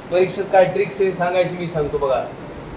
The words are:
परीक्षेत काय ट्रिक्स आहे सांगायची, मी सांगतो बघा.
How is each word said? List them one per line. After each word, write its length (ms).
परीक्षेत 400
काय 140
ट्रिक्स 360
आहे 100
सांगायची, 480
मी 80
सांगतो 300
बघा. 260